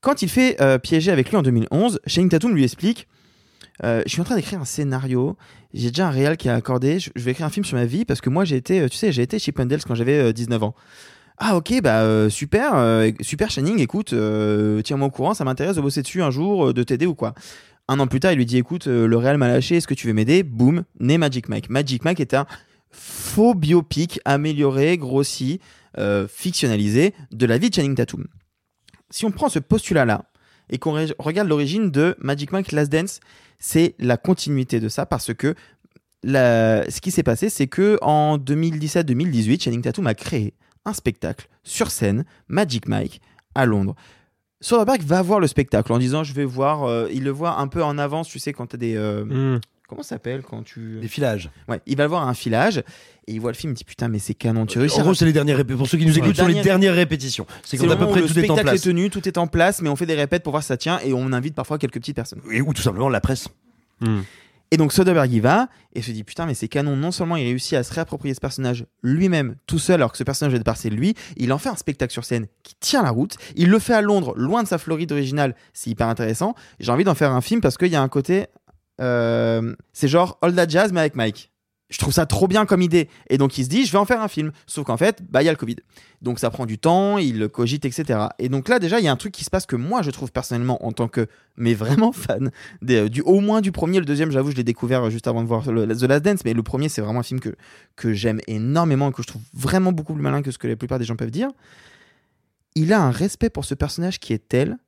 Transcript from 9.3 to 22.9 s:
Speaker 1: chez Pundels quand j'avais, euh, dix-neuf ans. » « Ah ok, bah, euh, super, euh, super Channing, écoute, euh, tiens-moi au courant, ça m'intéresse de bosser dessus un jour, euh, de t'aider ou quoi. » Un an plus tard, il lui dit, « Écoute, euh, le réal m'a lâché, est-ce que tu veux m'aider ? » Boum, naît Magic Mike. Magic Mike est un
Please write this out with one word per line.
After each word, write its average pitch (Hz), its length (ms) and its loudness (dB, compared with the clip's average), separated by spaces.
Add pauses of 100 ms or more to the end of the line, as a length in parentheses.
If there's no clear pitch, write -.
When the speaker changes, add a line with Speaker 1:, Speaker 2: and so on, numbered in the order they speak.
Speaker 1:
chez - 140 -4
Pundels 135 340 -2
quand 123 80 -2
j'avais, 123 240 2
euh, 120 140 4
dix-neuf 117 300 -2
ans. » « 107 120 -2 (640)
Ah 208 180 2
ok, 226 260 0
bah, 110 200 4
euh, 110 260 4
super, 214 460 0
euh, 113 360 4 (120)
super 202 280 -4
Channing, 175 280 0
écoute, 170 340 -2
euh, 107 680 2
tiens-moi 139 260 -2
au - 20 -2
courant, 139 220 -2
ça 180 120 -4
m'intéresse 139 320 -2
de 156 40 -2
bosser 143 220 -2
dessus 180 200 -4
un 147 80 2
jour, 165 380 2
euh, 127 60 2
de 123 80 0
t'aider 131 240 0
ou 170 80 0
quoi. » 120 200 -6 (540)
Un 135 120 0
an 135 60 2
plus 131 140 0
tard, 185 120 4
il 156 40 4
lui 123 100 4
dit, « 120 120 0
Écoute, 170 280 -2
euh, 120 200 2
le 113 100 4
réal 131 220 2
m'a 127 100 4
lâché, 131 280 2
est-ce 170 100 0
que 143 80 -2
tu - 120 -8
veux 113 60 0
m'aider ? » 120 320 4
Boum, 139 400 2 (140)
naît 131 200 2
Magic 135 300 -2
Mike. 104 220 -6
Magic 131 340 -2
Mike 170 160 0
est 131 140 -2
un 139 120 0 (440)